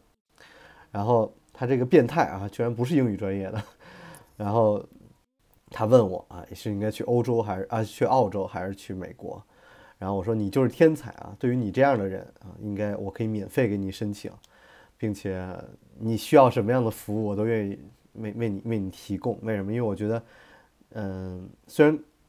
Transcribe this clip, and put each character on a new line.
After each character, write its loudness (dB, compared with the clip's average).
然 -4
后 4
他 -4
这 2
个 2
变 6
态 0
啊， -6
居 -4
然 -2
不 -2
是 0
英 4
语 -2
专 -4
业 -6
的。 -6
<laughs> -20
然 -4
后 2
他 -6
问 8
我 -6
啊， -16
是 -8
应 -4
该 -2
去 -6
欧 2
洲 0
还 -6
是， -6
啊， -2
去 -4
澳 2
洲 -4
还 -8
是 -6
去 -14
美 -10
国？ -14
然 -6
后 -2
我 -4
说 -2
：“你 -2
就 2
是 2
天 6
才 -12
啊， -18
对 0
于 2
你 -2
这 4
样 6
的 0
人 -6
啊， -18
应 -8
该 -4
我 -8
可 -6
以 -2
免 -4
费 0
给 -2
你 -4
申 -6
请， -12
并 -4
且 -6
你 -2
需 4
要 12
什 2
么 2
样 4
的 0
服 -4
务， -2
我 -2
都 0
愿 0
意 -8
为， -10
为 -2
你， -6
为 -2
你 -4
提 -8
供。” -4
为 -2
什 -2
么？ -6
因 -2
为 -
我 -2
觉 -2
得， -2
嗯， -10
虽 4
然 6